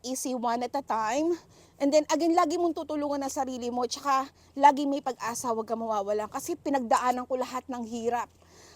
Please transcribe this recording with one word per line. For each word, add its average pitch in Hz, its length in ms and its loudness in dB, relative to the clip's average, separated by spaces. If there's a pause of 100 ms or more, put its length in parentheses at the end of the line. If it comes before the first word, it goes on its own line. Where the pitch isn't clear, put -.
easy 254 320 -4
one 233 240 0
at 247 160 -4
a 277 80 -2
time. 240 480 0 (480)
And 285 80 4
then, 302 240 6
again, 330 240 4
lagi 349 240 4
mong 339 160 0
tutulungan 294 480 -4
ang 269 80 -6
sarili 254 400 -4
mo. 247 160 0
Tsaka, 269 400 0 (240)
lagi 285 320 6
may 277 160 0
pag-asa, 240 480 -6
huwag 226 160 -2
ka 220 80 -4
mawawalan. 214 560 -2
Kasi 269 320 -6
pinagdaanan 247 640 0
ko 254 160 -4
lahat 254 240 -6
ng 247 240 -10
hirap. 233 400 -4 (460)